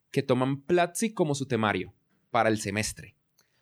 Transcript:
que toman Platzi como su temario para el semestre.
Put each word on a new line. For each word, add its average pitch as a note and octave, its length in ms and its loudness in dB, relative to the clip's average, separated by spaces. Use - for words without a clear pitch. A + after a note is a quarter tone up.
que C#3 120 0
toman C3 380 0
Platzi F3 540 0
como D3+ 220 0
su C3+ 100 -6
temario G2+ 480 0
para A2+ 200 2
el A2 80 2
semestre. G#2+ 580 -6